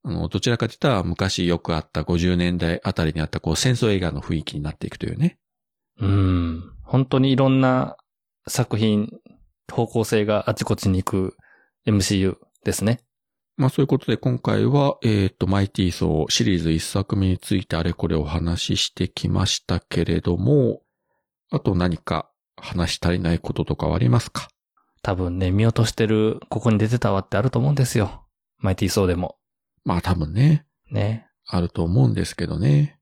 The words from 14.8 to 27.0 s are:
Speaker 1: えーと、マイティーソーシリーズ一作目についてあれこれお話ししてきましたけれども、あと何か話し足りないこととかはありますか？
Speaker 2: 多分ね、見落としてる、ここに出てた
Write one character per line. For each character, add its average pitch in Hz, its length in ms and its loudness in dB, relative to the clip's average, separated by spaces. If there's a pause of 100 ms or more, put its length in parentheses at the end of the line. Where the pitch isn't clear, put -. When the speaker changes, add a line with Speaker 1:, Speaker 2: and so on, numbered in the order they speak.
Speaker 1:
え 104 220 2
ー 95 40 0
と、 - 180 -2
マ 98 160 2
イ 98 40 0
テ - 140 -4
ィ 92 60 4
ー 85 40 2
ソ 78 380 0
ー - 20 -2
シ - 120 0
リ 101 140 2
ー 82 40 -2
ズ 80 100 0
一 80 120 0
作 - 320 -4
目 98 120 2
に 92 100 0
つ - 180 -4
い 92 100 -2
て - 100 -6
あ 82 80 -2
れ 87 100 0
こ - 140 -4
れ 85 80 0
お 78 80 0
話 85 540 -2
し - 80 -2
し - 60 -8
て - 180 -4
き - 200 -6
ま 95 160 0
し - 200 -4
た 87 140 -2
け - 260 -2
れ 85 160 -2
ど 87 160 0
も、 123 440 0 (680)
あ 95 100 -4
と 98 160 0
何 87 220 0
か - 340 -6 (240)
話 - 380 -4
し - 100 -8
足 87 100 2
り 90 60 0
な 85 140 0
い 82 60 0
こ - 140 -8
と 80 120 -2
と 76 100 -2
か 78 120 -4
は 78 80 0
あ 87 40 -2
り 123 100 2
ま 120 100 4
す - 120 -6
か？ - 160 -10 (540)
Speaker 2:
多 98 140 -2
分 90 240 -4
ね、 92 120 2
見 104 140 4
落 113 100 2
と 117 100 4
し 110 60 -4
て - 140 0
る、 107 340 2 (100)
こ - 100 -2
こ 117 120 2
に 104 60 4
出 107 100 2
て 120 120 0
た 107 120 2